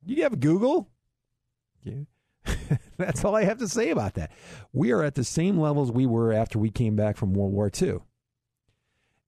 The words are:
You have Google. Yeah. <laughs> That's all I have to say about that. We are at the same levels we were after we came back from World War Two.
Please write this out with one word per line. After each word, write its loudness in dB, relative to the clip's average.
You -2
have 0
Google. 2
Yeah. -10
<laughs> -4
That's -4
all 2
I 2
have 0
to -6
say 0
about -2
that. -6
We 0
are 2
at -2
the -2
same 0
levels 2
we 2
were 2
after 0
we 0
came 0
back 0
from 0
World 2
War 2
Two. -2